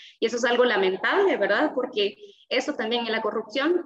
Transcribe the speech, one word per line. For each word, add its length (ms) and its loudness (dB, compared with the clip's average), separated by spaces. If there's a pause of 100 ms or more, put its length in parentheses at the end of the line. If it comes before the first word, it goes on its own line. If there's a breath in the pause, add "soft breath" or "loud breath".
(200 loud breath)
Y 60 0
eso 100 -2
es 80 0
algo 200 4
lamentable, 760 2
¿verdad? 360 2
Porque 420 -2 (340 loud breath)
eso 240 -2
también, 360 -4
la 120 -2
corrupción 640 -2